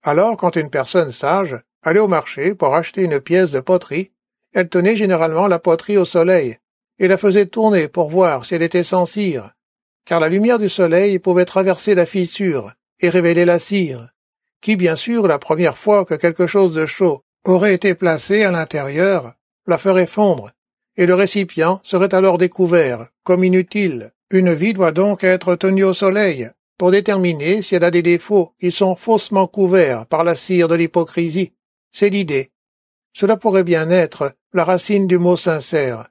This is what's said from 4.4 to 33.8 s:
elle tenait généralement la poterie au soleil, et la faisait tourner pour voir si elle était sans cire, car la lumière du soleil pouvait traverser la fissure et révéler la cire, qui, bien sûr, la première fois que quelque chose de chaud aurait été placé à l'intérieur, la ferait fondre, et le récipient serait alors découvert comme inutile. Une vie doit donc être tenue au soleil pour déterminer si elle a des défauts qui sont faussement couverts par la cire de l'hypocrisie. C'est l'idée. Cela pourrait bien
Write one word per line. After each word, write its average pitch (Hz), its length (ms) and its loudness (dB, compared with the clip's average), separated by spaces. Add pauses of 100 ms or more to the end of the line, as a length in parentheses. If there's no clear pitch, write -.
elle 180 140 0
tenait 185 280 0
généralement 175 520 0
la 175 120 2
poterie 180 380 0
au 180 80 2
soleil, 165 520 0 (420)
et 190 80 2
la 185 100 2
faisait 196 280 2
tourner 202 420 0
pour 151 220 -4
voir 160 360 0
si 180 100 -6
elle 165 80 -2
était 170 200 0
sans 180 220 -2
cire, 160 460 -6 (540)
car 170 140 0
la 160 100 2
lumière 220 280 2
du 208 120 -2
soleil 185 500 2
pouvait 180 260 0
traverser 190 480 -2
la 175 120 2
fissure 170 680 -4 (260)
et 175 100 2
révéler 170 360 2
la 175 140 2
cire, 143 500 -4 (520)
qui, 214 140 0
bien 175 200 0
sûr, 233 320 -2
la 147 100 2
première 156 400 -2
fois 202 280 2
que 156 100 -4
quelque 170 320 0
chose 190 260 2
de 156 120 -2
chaud 156 380 -2 (220)
aurait 185 300 2
été 185 180 0
placé 185 500 -2
à 190 80 0
l'intérieur, 156 840 -2 (340)
la 170 100 0
ferait 185 300 0
fondre, 175 420 -2 (460)
et 180 100 2
le 180 80 4
récipient 185 680 0
serait 190 320 0
alors 185 240 2
découvert 165 680 0 (160)
comme 185 200 2
inutile. 180 680 -2 (180)
Une 185 220 2
vie 190 200 -2
doit 185 180 2
donc 190 320 -2
être 185 320 0
tenue 190 280 0
au 190 100 2
soleil 190 560 -2 (280)
pour 180 140 2
déterminer 190 680 0
si 185 140 -4
elle 170 80 2
a 175 80 2
des 175 100 2
défauts 170 580 0
qui 180 120 -2
sont 185 240 -2
faussement 202 520 0
couverts 175 580 0
par 160 180 -2
la 170 120 0
cire 175 320 0
de 165 80 2
l'hypocrisie. 170 760 -4 (380)
C'est 202 180 0
l'idée. 151 420 -4 (600)
Cela 208 240 0
pourrait 190 260 2
bien 165 260 0